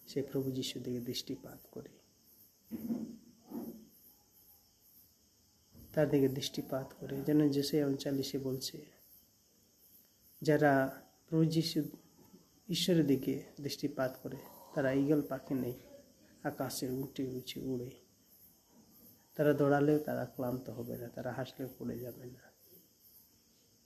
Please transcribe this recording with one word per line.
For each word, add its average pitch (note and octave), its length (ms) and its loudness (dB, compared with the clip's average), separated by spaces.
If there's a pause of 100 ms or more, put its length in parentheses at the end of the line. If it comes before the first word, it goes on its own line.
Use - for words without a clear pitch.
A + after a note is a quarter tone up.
সেই C#3 140 -2
প্রভু C3+ 280 -2
যিশুর B2+ 320 -4
দিকে B2 180 -4
দৃষ্টিপাত - 600 -8 (140)
করি, - 200 -14 (4000)
তার D3+ 200 4
দিকে C#3 160 6
দৃষ্টিপাত C3+ 600 -4 (120)
করে। C3+ 140 -8 (120)
যেন D3+ 220 6
যেসায়া C#3+ 380 2
ঊনচল্লিশে C3+ 520 -2
বলছে, C3 400 -4 (1600)
যারা D3 300 6 (540)
প্রভু D#3+ 180 4
যিশু, D#3+ 360 2 (880)
ঈশ্বরের E3 380 4
দিকে C3+ 280 2 (260)
দৃষ্টিপাত C#3 520 -2 (100)
করে, C3+ 160 -8 (360)
তারা C3+ 180 2
ঈগল C#3 300 6
পাখি C3+ 320 -4
নেই, B2 220 -2 (680)
আকাশে C3+ 480 -4
উঠে C3+ 340 -4 (120)
উঠে - 240 -8
উড়ে। B2+ 300 -4 (1400)
তারা D3 180 4
দৌড়ালেও D3 460 4
তারা B2 280 -2
ক্লান্ত B2+ 440 -4
হবে A#2+ 260 -8
না, A#2+ 120 -8
তারা B2+ 240 -8
হাসলেও B2+ 360 -8 (100)
পড়ে A#2 200 -6
যাবে B2 280 -10
না। B2+ 160 -16 (1400)